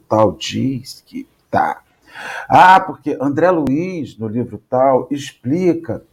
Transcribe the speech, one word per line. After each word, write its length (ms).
tal, 240
diz 760
que 200
tá." 320
"Ah, 320
porque 400
André 300
Luiz, 680
no 100
livro 400
tal, 420
explica." 920